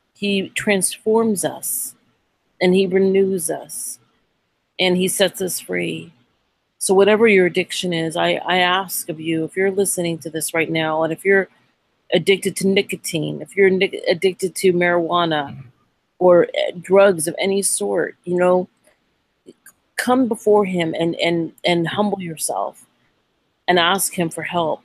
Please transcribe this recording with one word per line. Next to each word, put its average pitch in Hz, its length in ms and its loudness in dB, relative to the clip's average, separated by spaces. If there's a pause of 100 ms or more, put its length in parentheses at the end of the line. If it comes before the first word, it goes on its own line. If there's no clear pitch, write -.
(120)
he 196 380 -4
transforms 214 960 0
us. - 480 -8 (640)
And 180 140 4
he 190 120 2
renews 190 640 2
us. - 500 -10 (800)
And 180 200 2
he 185 100 0
sets 185 320 0
us 180 200 -6
free. 170 520 -8 (640)
So - 160 0
whatever 208 340 6
your 190 180 6
addiction 175 460 -4
is, 165 240 -4
I, 170 160 2 (120)
I 180 140 0
ask 180 500 -2
of 160 120 -10
you, 160 240 -2
if - 120 -10
you're 196 140 0
listening 180 480 -2
to 160 120 -12
this 156 220 -8
right 160 160 0
now, 160 360 -2
and 156 80 -2
if - 120 -10
you're 196 220 2 (640)
addicted 185 440 0
to 190 100 -2
nicotine, 160 760 -2
if - 160 -14
you're 196 140 6
nic-, 185 380 -2
addicted 180 480 -2
to 185 160 2
marijuana 175 920 0 (560)
or, 180 280 6
uh, - 340 -2
drugs 185 480 4
of 160 100 -8
any 196 240 0
sort, 196 640 -4
you 175 120 -4
know, 180 320 2 (1300)
come 254 320 2
before 214 380 2
him 175 340 -2
and, 170 220 0
and, 170 320 0 (120)
and 170 220 2
humble 202 340 -2
yourself 151 640 -8 (840)
and 180 100 4
ask 175 400 0
him 170 100 0
for 165 140 -12
help 160 420 -4